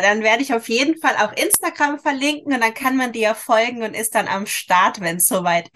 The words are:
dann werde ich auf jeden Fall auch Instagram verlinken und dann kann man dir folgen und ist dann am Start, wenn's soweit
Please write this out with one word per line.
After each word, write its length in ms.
dann 200
werde 200
ich 120
auf 140
jeden 300
Fall 180
auch 160
Instagram 680
verlinken 560
und 60
dann 140
kann 220
man 160
dir 220
folgen 480
und 120
ist 200
dann 140
am 180
Start, 540
wenn's 280
soweit 480